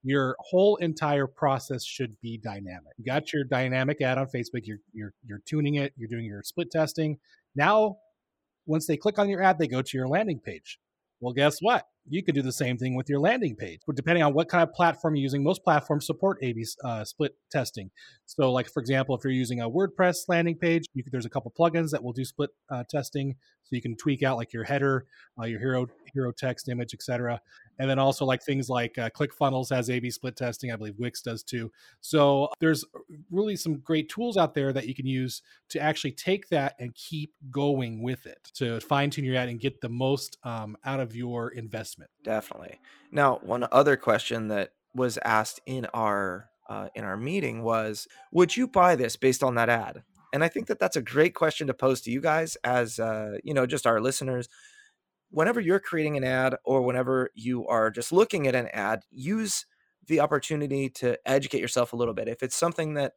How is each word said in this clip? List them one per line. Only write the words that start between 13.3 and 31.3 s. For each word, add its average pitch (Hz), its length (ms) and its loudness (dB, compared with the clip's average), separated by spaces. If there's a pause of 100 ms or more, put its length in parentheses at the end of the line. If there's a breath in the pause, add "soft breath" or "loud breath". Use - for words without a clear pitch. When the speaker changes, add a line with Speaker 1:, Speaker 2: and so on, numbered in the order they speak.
Speaker 1:
page. 87 280 -12
But 143 120 -4
depending 160 260 0
on 147 100 4
what 165 160 2
kind 175 140 4
of 160 100 2
platform 165 440 2
you're 139 80 0
using, 139 180 0
most 175 220 0
platforms 147 420 2
support 185 340 0
A 127 120 -2
B, 113 120 -4 (200)
uh, 113 200 -4
split - 300 -4 (160)
testing. 113 400 -4 (360 loud breath)
So, 131 260 2
like, 127 180 0
for - 80 -4
example, 131 380 2
if - 80 -8
you're 131 80 0
using 123 280 0
a 117 80 -2
WordPress 180 600 0
landing 170 280 2
page, 165 280 2 (100)
you 131 80 -4
could, 127 100 -10
there's 123 140 -4
a - 40 -8
couple - 280 -6
plugins 165 320 2
that 139 140 -2
will 123 80 -6
do 127 120 -4
split, 143 260 -4 (200)
uh, 123 180 -6
testing. 139 460 -4 (300)
So - 100 -6
you 120 80 -2
can 117 140 -6
tweak 139 260 0
out, 131 140 2
like, 117 160 -6
your 113 100 -6
header, 135 440 2 (340 soft breath)
uh, 117 60 -4
your 113 120 -6
hero, 127 300 0 (260)
hero 131 160 -2
text 127 380 -6
image, 123 260 -6
et - 80 -16
cetera. 120 380 -4 (400 soft breath)
And 135 100 0
then 135 80 2
also, 135 260 2
like, 131 200 2
things 135 240 -2
like, 120 280 0
uh, 113 140 -4
ClickFunnels 135 600 0
has 127 200 0
A 123 80 0
B 120 120 -4
split 123 260 -10
testing. 120 360 -6
I 113 40 -6
believe 107 220 -10
Wix 120 240 -6
does 113 200 -8